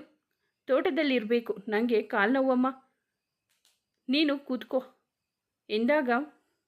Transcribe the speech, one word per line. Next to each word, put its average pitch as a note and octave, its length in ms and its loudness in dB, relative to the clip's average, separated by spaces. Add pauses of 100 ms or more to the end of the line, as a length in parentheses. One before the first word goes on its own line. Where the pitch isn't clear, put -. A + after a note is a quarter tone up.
(680)
ತೋಟದಲ್ಲಿರ್ಬೇಕು, B3+ 880 0 (120)
ನಂಗೆ A3 320 0
ಕಾಲ್ನೋವಮ್ಮ, B3+ 640 2 (1400)
ನೀನು C#4+ 300 0
ಕೂತ್ಕೋ" C4 400 -6 (920)
ಎಂದಾಗ, B3 400 0 (580)